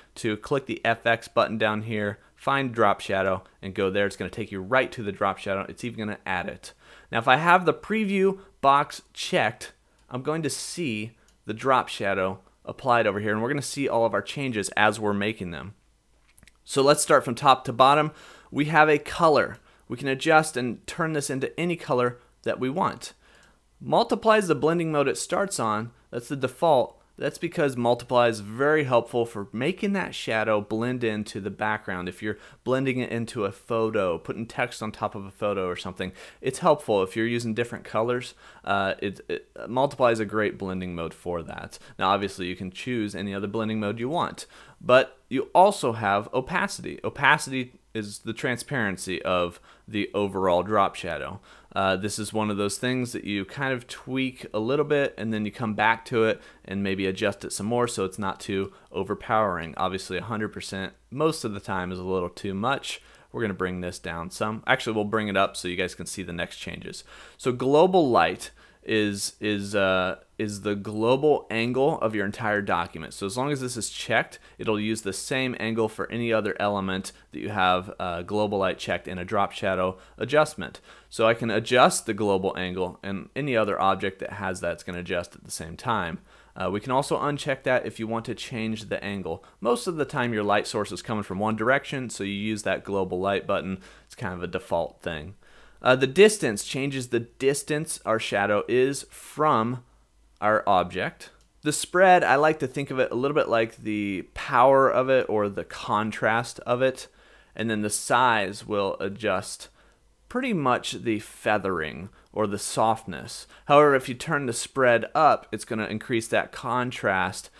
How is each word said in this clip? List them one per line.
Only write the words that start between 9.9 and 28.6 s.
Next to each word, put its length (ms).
I'm 140
going 200
to 80
see 640
the 80
drop 340
shadow 500
applied 440
over 100
here, 140
and 100
we're 60
gonna 120
see 280
all 180
of 80
our 80
changes 540
as 240
we're 120
making 380
them. 240
So 180
let's 220
start 220
from 100
top 300
to 80
bottom. 400
We 140
have 220
a 100
color. 600
We 100
can 100
adjust 480
and 300
turn 260
this 160
into 320
any 160
color 420
that 140
we 120
want. 420
Multiply 600
is 100
the 60
blending 360
mode 180
it 100
starts 420
on. 300
That's 180
the 80
default. 640
That's 180
because 400
multiply 520
is 120
very 440